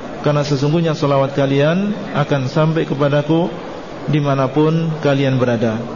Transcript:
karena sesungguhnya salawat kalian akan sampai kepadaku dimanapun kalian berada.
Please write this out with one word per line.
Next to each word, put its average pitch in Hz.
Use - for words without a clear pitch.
karena 147
sesungguhnya 147
salawat 139
kalian 151
akan 139
sampai 156
kepadaku 147
dimanapun 151
kalian 139
berada. 117